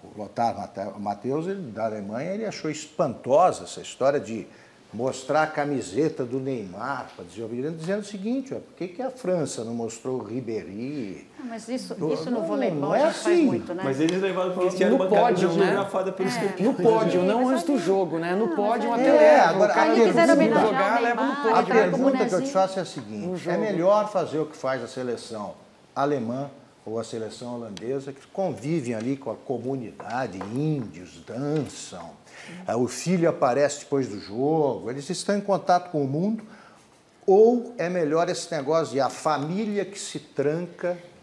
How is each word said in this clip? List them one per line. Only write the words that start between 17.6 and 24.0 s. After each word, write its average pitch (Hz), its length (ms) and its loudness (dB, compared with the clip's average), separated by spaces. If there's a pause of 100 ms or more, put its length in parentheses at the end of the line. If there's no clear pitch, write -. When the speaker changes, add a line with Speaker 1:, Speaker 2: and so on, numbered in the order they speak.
Speaker 4:
do 285 120 2
jogo, 180 400 0
né? 170 180 -2
No 226 120 2
Speaker 2:
Não, - 80 -2
Speaker 4:
pódio 226 340 0
Speaker 2:
mas 240 100 0
Speaker 4:
até 262 100 4
Speaker 2:
é. - 40 8
Speaker 4:
leva, - 100 10
Speaker 1:
É, 294 180 10
agora, 190 300 4
Speaker 4:
o - 40 2
cara - 160 4
Speaker 1:
a - 20 4
Speaker 4:
que 233 80 6
Speaker 1:
pergunta, - 0 -
Speaker 2:
Aí 220 60 8
quiseram 330 260 6
homenagear 226 300 6
o 220 100 4
Speaker 4:
jogar, - 60 0
Speaker 2:
Neymar, 220 240 2
Speaker 4:
leva 233 200 0
no - 80 0
Speaker 1:
a - 40 -2
Speaker 4:
pódio. 226 140 0
Speaker 2:
entrar 185 140 4
com 180 60 -2
o - 40 2 (180)
Speaker 1:
pergunta 262 260 2
que 214 60 2
eu - 20 2
te 220 60 -2
Speaker 2:
bonezinho. 262 200 0
Speaker 1:
faço 190 280 0
é - 20 -4
a 160 40 -4
seguinte, 107 420 -10
Speaker 4:
No 185 80 -4
Speaker 1:
é - 20 -8
Speaker 4:
jogo. 175 220 -2
Speaker 1:
melhor 202 520 2